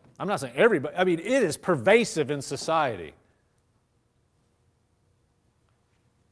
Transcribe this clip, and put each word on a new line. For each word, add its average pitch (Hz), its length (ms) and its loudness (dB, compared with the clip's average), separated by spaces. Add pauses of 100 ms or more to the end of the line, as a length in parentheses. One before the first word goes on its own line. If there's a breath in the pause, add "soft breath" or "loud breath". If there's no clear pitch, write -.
(180)
I'm 151 80 -6
not 190 140 -4
saying 123 160 -10
everybody. 160 400 2
I 180 80 2
mean, 175 140 0
it 165 80 -10
is 233 320 0
pervasive 175 720 2
in 147 100 -4
society. 131 720 -4 (3250)